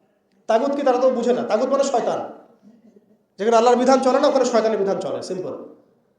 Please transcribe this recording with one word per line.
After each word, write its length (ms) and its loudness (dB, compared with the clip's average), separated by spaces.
তাগুত 300 -2
কি? 60 -6
তারা 160 2
তো 120 2
বুঝে 220 0
না। 100 -2
তাগুত 260 -2
মানে 160 0
শয়তান। 480 -4
যেখানে 180 2
আল্লাহর 200 4
বিধান 240 4
চলে 200 2
না, 80 4
ওখানে 160 2
শয়তানের 340 0
বিধান 200 -2
চলে, 240 -8
সিম্পল। 420 -10